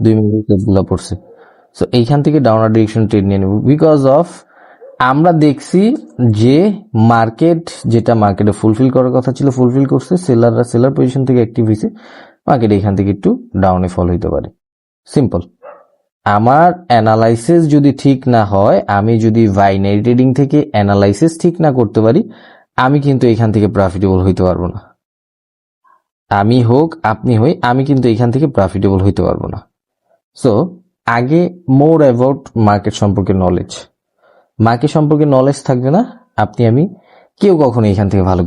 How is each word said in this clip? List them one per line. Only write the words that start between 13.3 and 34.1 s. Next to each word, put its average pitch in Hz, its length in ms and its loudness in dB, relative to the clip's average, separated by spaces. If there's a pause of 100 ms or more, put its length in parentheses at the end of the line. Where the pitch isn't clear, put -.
ডাউনে 92 300 0
ফল 90 220 -2
হইতে 80 200 -2
পারে, - 200 -6 (640)
সিম্পল। 104 280 -2 (840)
আমার 120 460 2 (180)
অ্যানালাইসিস 113 800 2
যদি 143 240 2 (120)
ঠিক 135 240 0
না 120 180 2
হয়, 104 320 2 (100)
আমি 101 320 0
যদি 110 280 2
বাইনারি 98 540 0
ট্রেডিং 123 320 2
থেকে 143 400 0
অ্যানালাইসিস 101 580 2 (100)
ঠিক 175 200 -2
না 156 100 0
করতে 113 300 -2
পারি, 127 280 0 (460)
আমি 131 240 0
কিন্তু 135 280 0
এখান 113 240 0
থেকে 104 160 0
প্রফিটেবল 95 580 0
হইতে 92 180 0
পারবো 90 240 -2
না। - 120 -12 (1500)
আমি 104 320 2
হোক, 127 280 2 (140)
আপনি 110 340 -2
হই, 127 240 2
আমি 139 240 0
কিন্তু 135 280 0
এখান 120 180 0
থেকে 139 160 0
প্রফিটেবল 98 580 0
হইতে 95 220 0
পারবো - 200 -6
না। - 120 -10 (840)
So 127 100 0 (540)
আগে 123 360 0 (380)
more 156 220 4 (120)
about 131 260 0 (160)
মার্কেট 104 380 0
সম্পর্কে 101 400 -2
নলেজ। 90 380 -2 (880)